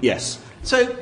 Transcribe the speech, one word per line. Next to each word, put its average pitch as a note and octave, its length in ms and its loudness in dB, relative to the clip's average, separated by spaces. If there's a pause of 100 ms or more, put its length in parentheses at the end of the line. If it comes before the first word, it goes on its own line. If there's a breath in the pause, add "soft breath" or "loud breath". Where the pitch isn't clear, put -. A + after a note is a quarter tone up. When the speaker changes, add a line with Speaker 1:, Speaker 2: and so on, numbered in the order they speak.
Speaker 1:
Yes. - 380 0 (240 loud breath)
Speaker 2:
So B3 400 2